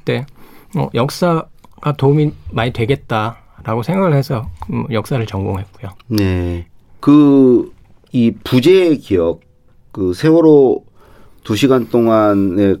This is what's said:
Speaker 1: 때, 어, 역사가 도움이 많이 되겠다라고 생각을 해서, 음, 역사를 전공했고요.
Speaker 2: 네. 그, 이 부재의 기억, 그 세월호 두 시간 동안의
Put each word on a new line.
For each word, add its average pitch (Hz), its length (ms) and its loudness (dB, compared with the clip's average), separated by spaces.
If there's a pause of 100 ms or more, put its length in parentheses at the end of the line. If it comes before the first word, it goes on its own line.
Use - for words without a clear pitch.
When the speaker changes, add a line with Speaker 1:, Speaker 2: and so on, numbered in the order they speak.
Speaker 1:
때, 127 220 -6 (500)
어, 139 180 -4
역사가 151 1040 -4
도움이 147 360 0 (180)
많이 120 220 -4
되겠다라고 117 1120 -6
생각을 180 300 -2
해서, 127 360 -4 (220)
음, 117 200 -6
역사를 113 340 -4
전공했고요. 98 680 -8 (160)
Speaker 2:
네. 90 580 -4 (340)
그, 139 720 4 (400)
이 117 200 0 (120)
부재의 160 540 2
기억, 85 440 -2 (500)
그 92 240 -4
세월호 156 680 4 (600)
두 110 120 -4
시간 127 340 0
동안의 104 920 2